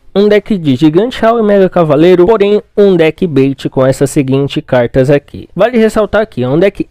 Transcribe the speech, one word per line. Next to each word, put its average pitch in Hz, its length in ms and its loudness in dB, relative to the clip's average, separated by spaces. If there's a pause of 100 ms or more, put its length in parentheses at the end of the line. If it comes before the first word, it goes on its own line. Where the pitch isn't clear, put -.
(140)
um 208 160 2
deck 208 260 0
de 147 200 -2
Gigante 165 440 0
Hall 226 200 0
e - 20 0
Mega 202 260 2
Cavaleiro, 170 560 2
porém 202 380 0 (120)
um 202 220 2
deck 160 300 0
bait 139 420 -2
com 135 160 -2
essas 135 240 0
seguintes 135 560 -2
cartas 127 460 0
aqui. - 440 -4
Vale 233 220 -2
ressaltar 214 500 0
que - 160 -8
é 123 60 -4
um 143 100 -2
deck 196 320 -2